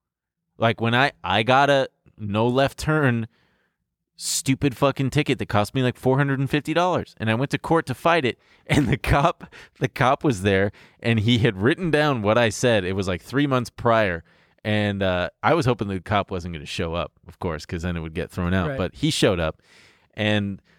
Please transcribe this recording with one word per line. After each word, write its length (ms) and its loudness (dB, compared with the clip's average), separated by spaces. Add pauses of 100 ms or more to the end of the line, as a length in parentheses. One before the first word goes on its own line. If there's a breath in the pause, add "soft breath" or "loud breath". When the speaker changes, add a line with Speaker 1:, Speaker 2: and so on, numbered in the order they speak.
(580)
Speaker 1:
Like, 220 0
when 140 0
I, 180 2 (100)
I 220 0
got 260 4
a 180 2 (300)
no 300 0
left 300 0
turn 500 0 (960)
stupid 540 -2
fucking 340 0
ticket 280 0
that 80 -8
cost 280 0
me, 80 0
like, 140 0
four 220 2
hundred 200 0
and 120 -2
fifty 240 -2
dollars. 440 0
And 120 -2
I 40 2
went 180 -2
to 60 0
court 280 0
to 80 -6
fight 300 2
it, 140 -2 (140)
<laughs> 140 -20
and 220 2
the 100 0
cop, 460 0 (340 loud breath)
the 100 0
cop 340 0
was 200 0
there, 300 2 (280 soft breath)
and 200 0
he 180 4
had 240 0
written 280 0
down 320 2
what 140 2
I 140 2
said. 340 2
It 80 -4
was, 160 -4
like, 140 -4
three 240 -2
months 240 -2
prior. 520 0 (400 soft breath)
And, 400 -2
uh, 280 0 (120)
I 120 4
was 100 2
hoping 240 0
the 120 -4
cop 300 -2
wasn't 240 -8
gonna 120 -12
show 280 -6
up, 180 -6 (140)
of 120 -20
course, 260 -6
'cause 180 -8
then 140 -4
it 40 -6
would 140 -10
get 160 -8
thrown 220 -2
out. 160 0
Speaker 2:
Right. 100 -6
Speaker 1:
But 180 -4
he 140 -2
showed 300 0
up, 220 -6 (500 soft breath)
and 480 -4 (180)